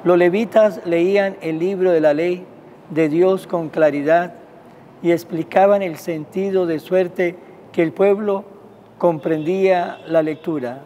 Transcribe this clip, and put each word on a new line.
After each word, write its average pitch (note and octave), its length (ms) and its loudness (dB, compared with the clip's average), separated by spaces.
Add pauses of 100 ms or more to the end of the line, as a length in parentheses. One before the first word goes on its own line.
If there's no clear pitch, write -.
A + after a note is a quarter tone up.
Los F3 140 4
levitas G3 680 2
leían F#3+ 540 0
el D#3+ 180 -6
libro F#3 340 0
de E3 100 2
la D3+ 120 4
ley F3+ 320 -4 (440)
de D#3+ 180 0
Dios F#3 400 2
con E3 220 -4
claridad D#3 640 0 (680)
y E3+ 100 0
explicaban F#3+ 720 2
el F3 140 -6
sentido, F#3 720 -4
de E3 140 -4
suerte F3+ 580 -2 (340)
que F3+ 100 -2
el D#3+ 120 0
pueblo G3+ 500 0 (540)
comprendía F3 1080 0
la D#3+ 160 0
lectura. C#3+ 640 -6